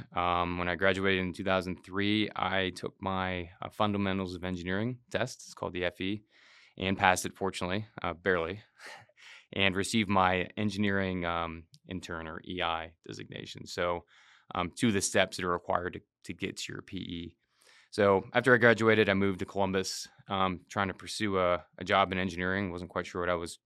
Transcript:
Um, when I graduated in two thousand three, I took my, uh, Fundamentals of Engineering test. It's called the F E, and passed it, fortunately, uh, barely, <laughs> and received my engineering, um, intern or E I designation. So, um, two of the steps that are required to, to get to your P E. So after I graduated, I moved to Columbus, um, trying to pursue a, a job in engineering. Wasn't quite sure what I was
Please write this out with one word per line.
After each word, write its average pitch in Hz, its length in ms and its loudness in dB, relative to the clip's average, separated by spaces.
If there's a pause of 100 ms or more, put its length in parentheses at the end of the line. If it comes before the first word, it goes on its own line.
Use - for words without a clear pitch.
(160)
Um, 87 420 0
when 87 100 -2
I 90 60 0
graduated 95 460 2
in 90 120 -2
two 98 120 -8
thousand 92 400 -2
three, 101 520 0
I 92 400 0
took - 240 -10
my, 92 500 -4 (120)
uh, - 80 -8
Fundamentals 98 640 0
of 87 100 -8
Engineering 92 540 -4 (140)
test. - 340 -4
It's - 80 -18
called 87 200 -8
the 90 120 -2
F - 160 -4
E, 101 220 -4 (560)
and 95 180 0
passed 92 300 4
it, - 100 -10
fortunately, 95 480 -4 (160)
uh, 87 120 -4
barely, 90 480 0 (460)
<laughs> - 460 -20
and 95 220 2
received 98 340 0
my 92 380 4 (100)
engineering, 98 640 0
um, 85 420 -4 (220)
intern 85 400 -8
or 85 200 -10
E 90 160 -6
I 82 300 -4 (120)
designation. - 600 -14
So, 87 380 -2 (480)
um, 87 220 -2
two 123 140 2
of 107 40 4
the 98 80 2
steps 95 360 0
that 92 80 -4
are 90 60 0
required 87 420 -2
to, - 80 -12 (240)
to - 80 -10
get - 240 -8
to - 160 -10
your - 80 -10
P - 160 -12
E. 87 380 -10 (560)
So 98 420 6
after 123 200 6
I 120 40 10
graduated, 110 500 8
I 98 60 6
moved 98 260 2
to 98 60 -4
Columbus, 95 640 -2 (180)
um, 95 320 0 (100)
trying 98 200 0
to 90 40 -4
pursue 98 460 -2
a, 87 240 2 (160)
a - 60 -10
job 95 260 4
in 95 60 0
engineering. 92 560 -2
Wasn't 87 180 -10
quite - 160 -4
sure 92 140 -6
what 87 80 0
I 90 60 2
was 85 300 -6